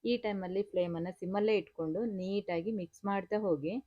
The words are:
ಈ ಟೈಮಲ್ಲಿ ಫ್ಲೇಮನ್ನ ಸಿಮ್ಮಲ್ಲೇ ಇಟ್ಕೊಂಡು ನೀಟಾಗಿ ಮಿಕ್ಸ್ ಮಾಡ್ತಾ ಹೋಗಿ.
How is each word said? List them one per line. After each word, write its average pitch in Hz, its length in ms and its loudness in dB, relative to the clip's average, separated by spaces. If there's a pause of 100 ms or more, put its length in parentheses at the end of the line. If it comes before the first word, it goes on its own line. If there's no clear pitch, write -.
ಈ 233 120 2
ಟೈಮಲ್ಲಿ 196 460 -2
ಫ್ಲೇಮನ್ನ 175 480 0
ಸಿಮ್ಮಲ್ಲೇ 202 460 2
ಇಟ್ಕೊಂಡು 170 480 -2
ನೀಟಾಗಿ 190 680 -2
ಮಿಕ್ಸ್ 196 340 -6
ಮಾಡ್ತಾ 196 340 0
ಹೋಗಿ. 180 480 0